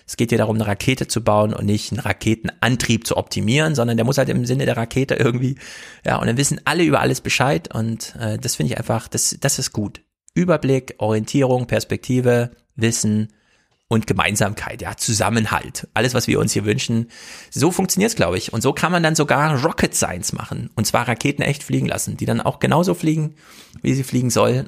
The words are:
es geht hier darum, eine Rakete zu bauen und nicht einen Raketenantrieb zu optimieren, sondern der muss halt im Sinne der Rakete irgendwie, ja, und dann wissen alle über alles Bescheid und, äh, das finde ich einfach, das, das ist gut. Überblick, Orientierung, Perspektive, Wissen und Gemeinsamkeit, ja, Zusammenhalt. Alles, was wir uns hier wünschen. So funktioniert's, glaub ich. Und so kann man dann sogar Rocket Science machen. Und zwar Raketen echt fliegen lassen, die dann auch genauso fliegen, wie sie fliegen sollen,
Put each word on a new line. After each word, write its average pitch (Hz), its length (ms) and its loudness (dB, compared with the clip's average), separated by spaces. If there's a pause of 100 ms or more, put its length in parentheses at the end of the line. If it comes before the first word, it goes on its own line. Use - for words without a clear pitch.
es - 100 -12
geht 117 120 2
hier 117 80 4
darum, 110 180 2
eine 110 120 0
Rakete 131 400 0
zu 113 160 -2
bauen 107 300 4
und - 120 -4
nicht 104 260 0
einen 104 80 -4
Raketenantrieb - 1080 0
zu - 120 0
optimieren, 139 580 0
sondern 117 220 0
der 113 80 2
muss 113 120 0
halt 131 120 4
im 123 160 0
Sinne 131 200 0
der 120 120 0
Rakete 131 380 -2
irgendwie, 127 420 0 (480)
ja, 117 120 0
und - 100 -2
dann 117 100 0
wissen 139 280 0
alle 165 180 2
über 139 180 4
alles 131 200 0
Bescheid 139 540 0
und, 113 440 -4
äh, 113 180 -4
das 123 180 -6
finde 147 180 -2
ich - 60 -6
einfach, 113 300 -4
das, - 300 -2
das - 200 0
ist - 140 -6
gut. - 280 -6 (320)
Überblick, 143 640 0
Orientierung, 123 680 2
Perspektive, 120 840 0 (240)
Wissen 110 560 0 (560)
und 113 180 2
Gemeinsamkeit, 104 760 0
ja, - 160 -8
Zusammenhalt. 107 960 -2
Alles, 120 200 0
was 123 140 0
wir - 120 2
uns - 120 0
hier 104 140 -2
wünschen. 117 420 0 (440)
So 160 200 2
funktioniert's, 190 440 0
glaub 90 200 2
ich. - 160 -4
Und 113 100 -2
so 135 120 2
kann 165 180 0
man 175 100 2
dann 160 140 2
sogar 147 480 2
Rocket - 320 0
Science - 380 -2
machen. - 420 -8
Und - 120 0
zwar 120 200 0
Raketen 139 340 0
echt 139 220 -2
fliegen 135 220 0
lassen, - 320 -4
die 113 80 -6
dann 117 160 0
auch - 180 -2
genauso 175 360 2
fliegen, 156 400 -2 (460)
wie 131 120 2
sie 135 100 0
fliegen 123 280 0
sollen, 117 360 2